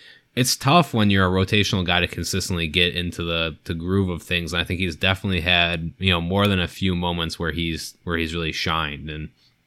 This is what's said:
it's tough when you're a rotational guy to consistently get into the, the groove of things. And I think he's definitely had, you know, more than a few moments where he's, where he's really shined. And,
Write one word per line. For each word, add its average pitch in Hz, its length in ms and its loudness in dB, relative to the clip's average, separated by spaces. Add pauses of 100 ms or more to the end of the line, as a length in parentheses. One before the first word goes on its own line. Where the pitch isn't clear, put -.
(340)
it's 123 220 0
tough 156 360 2
when 107 180 4
you're 98 160 4
a 90 40 4 (140)
rotational 98 420 2
guy 87 140 2
to 87 80 2
consistently 87 580 -2
get 87 300 2
into 87 260 -4
the, 82 420 -4
the - 80 -6
groove 90 380 0
of 82 120 -6
things. 85 300 -2
And 87 80 -2
I 80 40 0
think 87 160 -4
he's 85 160 -2
definitely 95 440 0
had, 85 580 0
you 95 120 0
know, 87 100 2
more 95 280 2
than 98 100 2
a 87 100 0
few 95 280 -2
moments 87 420 -2
where 82 140 -2
he's, 82 500 -4
where 85 160 -2
he's 80 160 -2
really 82 180 -4
shined. 76 560 -4
And, 78 220 -10 (360)